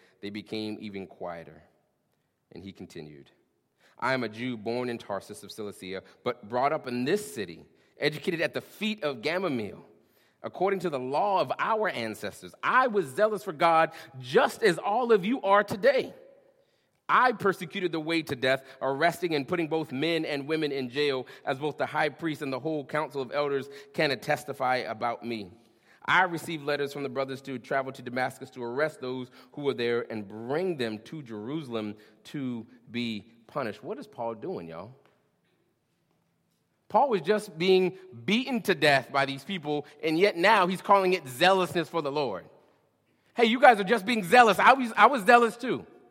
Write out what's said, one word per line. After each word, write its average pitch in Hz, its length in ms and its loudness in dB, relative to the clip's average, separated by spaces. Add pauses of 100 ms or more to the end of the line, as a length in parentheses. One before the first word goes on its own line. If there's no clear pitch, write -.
(200)
they 101 120 -10
became 107 500 -8
even 98 240 -10
quieter. 82 560 -14 (920)
And - 120 -16
he 98 80 -14
continued, 78 580 -18 (720)
"I 131 160 0
am 123 80 -2
a 110 60 -4
Jew 117 280 -8
born 120 320 -4
in 117 80 -6
Tarsus 104 460 -10
of 98 80 -18
Cilicia, 95 500 -10 (220)
but 117 260 -6
brought 127 240 0
up 143 140 -6
in 123 180 -4
this 190 300 -2
city, 85 320 -10 (320)
educated 151 420 -4
at 156 140 -2
the 127 60 -6
feet 214 420 -8
of 139 180 -6
Gamaliel. 143 640 -4 (560)
According 185 400 -2
to 175 80 -2
the 143 80 -6
law 160 420 -2
of 143 200 -2
our 208 300 0
ancestors, 110 760 -8
I 240 240 4
was 202 180 -2
zealous 190 380 0
for 185 100 -8
God 160 380 4 (280)
just 151 440 0
as 175 160 4
all 233 320 0
of 202 120 6
you 240 200 -2
are 202 200 6
today. 233 520 0 (920)
I 233 240 6
persecuted 185 600 -2
the 160 80 -4
way 160 240 -2
to 147 120 -6
death, 135 280 0 (180)
arresting 160 540 0
and 139 120 -2
putting 170 200 -2
both 160 240 -4
men 160 340 -2
and 139 220 -6
women 156 240 -2
in 131 180 -4
jail, 131 380 -2 (180)
as 135 140 -4
both 147 180 -6
the 139 80 -2
high 151 240 -2
priest 151 320 -6
and 139 100 -6
the 127 80 -4
whole 151 260 -6
council 143 360 -4
of 123 100 -8
elders 139 380 -2 (240)
can 147 260 0
testify 131 580 -2
about 117 460 -6
me. 110 280 -8 (580)
I 170 140 6
received 165 400 -4
letters 143 300 -2
from 143 100 -8
the 135 60 -6
brothers 131 320 -6
to 131 180 -8
travel 135 320 -4
to 127 100 -16
Damascus 127 500 -6
to 123 120 -12
arrest 139 380 -4
those 127 280 -8 (220)
who 147 120 -12
were 139 100 0
there 120 360 -2
and 107 160 -8
bring 135 520 -4
them 113 220 -4
to 160 220 -14
Jerusalem 113 760 -8 (300)
to 123 400 -8 (240)
be 113 380 -6 (200)
punished." 117 360 -8
What 190 140 -10
is 277 100 -16
Paul 117 280 -8
doing, 110 340 -10
y'all? 95 260 -16 (1900)
Paul 262 220 4
was 208 100 2
just 185 380 -2
being 185 400 4 (260)
beaten 226 380 0
to 190 120 2
death 143 380 4
by 139 140 2
these 135 180 -8
people, 151 420 -4 (160)
and 160 160 0
yet 185 200 4
now 185 300 6
he's 185 140 -2
calling 196 300 6
it 170 160 -2
zealousness 170 600 2
for 165 120 -4
the 143 80 -4
Lord. 123 360 -4 (880)
"Hey, 240 80 4
you 233 160 4
guys 247 180 10
are 202 60 -2
just 190 220 0
being 220 180 0
zealous. 202 360 8
I 202 120 10
was, 254 240 4
I 208 120 8
was 247 180 2
zealous 240 320 6
too." 160 280 -4 (260)